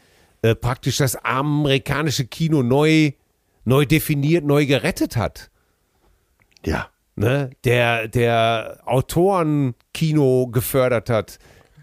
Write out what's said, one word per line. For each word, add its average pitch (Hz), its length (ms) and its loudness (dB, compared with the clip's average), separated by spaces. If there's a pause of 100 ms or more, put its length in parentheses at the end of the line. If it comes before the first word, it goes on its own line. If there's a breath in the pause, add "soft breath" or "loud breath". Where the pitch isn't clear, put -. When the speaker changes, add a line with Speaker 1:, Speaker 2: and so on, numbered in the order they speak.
(400 soft breath)
Speaker 1:
äh, 113 140 2
praktisch - 420 -4
das 135 260 0
amerikanische 139 1000 -2
Kino 156 380 -2
neu, 151 480 2 (560)
neu 135 180 2
definiert, 151 640 0
neu 147 180 2
gerettet 139 540 -2
hat. - 320 -6 (1120)
Speaker 2:
Ja. 62 240 -4 (280)
Speaker 1:
Ne? 127 340 -2 (140)
Der, 117 440 0
der 113 720 0 (760)
Autorenkino 135 920 0
gefördert 123 640 -2
hat, 107 280 -4 (440 soft breath)